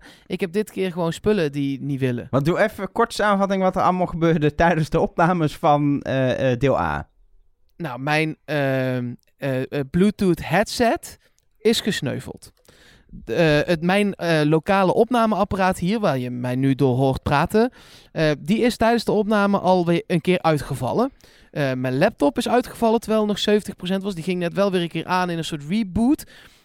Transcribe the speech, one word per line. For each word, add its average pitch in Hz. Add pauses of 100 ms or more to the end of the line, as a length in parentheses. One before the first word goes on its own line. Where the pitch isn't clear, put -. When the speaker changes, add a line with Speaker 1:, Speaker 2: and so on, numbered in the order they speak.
(260)
Speaker 1:
Ik -
heb 180
dit 208
keer 190
gewoon 165
spullen 190
die 139
niet 135
willen. 123
Speaker 2:
Want 143
doe 170
even 208
kort 233
samenvatting 196
wat 185
er 175
allemaal 180
gebeurde 160
tijdens 170
de 165
opnames 165
van, 147
eh, 131
eh, 120
deel 131
A. 76 (680)
Speaker 1:
Nou, 131
mijn, 151
ehm, 131 (240)
eh, 131
eh, 143 (120)
Bluetooth 185
headset 226 (400)
is 226
gesneuveld. - (560)
De, -
eh, 151
het, 165
mijn, 196
eh, 165
lokale 170
opnameapparaat 202
hier, 202
waar 160
je 123
mij 123
nu 135
door 131
hoort 131
praten, 180 (400)
eh, 156
die 170
is 233
tijdens 233
de -
opname 202
alweer 170
een 170
keer 180
uitgevallen. 147 (400)
Eh, 139
mijn 127
laptop 196
is 247
uitgevallen 233
terwijl 214
er 214
nog 208
zeventig 208
procent 190
was. 202
Die 165
ging 180
net 170
wel 196
weer 180
een 170
keer 160
aan 180
in 170
een 165
soort 147
reboot. 220 (420)